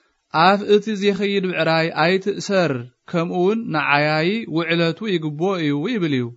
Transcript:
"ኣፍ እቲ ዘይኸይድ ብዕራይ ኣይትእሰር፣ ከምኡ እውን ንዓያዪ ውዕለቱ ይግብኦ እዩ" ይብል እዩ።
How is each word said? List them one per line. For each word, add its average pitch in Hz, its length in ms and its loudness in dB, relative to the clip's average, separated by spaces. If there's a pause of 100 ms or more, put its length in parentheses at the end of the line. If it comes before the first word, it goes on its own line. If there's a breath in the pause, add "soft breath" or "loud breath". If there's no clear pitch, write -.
(340)
"ኣፍ 185 300 4
እቲ 208 300 4
ዘይኸይድ 196 520 0
ብዕራይ 160 400 0 (100)
ኣይትእሰር፣ 185 760 0 (340)
ከምኡ 175 280 -2
እውን 190 320 2
ንዓያዪ 151 640 2 (180)
ውዕለቱ 165 500 0 (100)
ይግብኦ 160 480 -2
እዩ" 151 160 0 (160)
ይብል 175 260 -2
እዩ። 123 120 0 (100)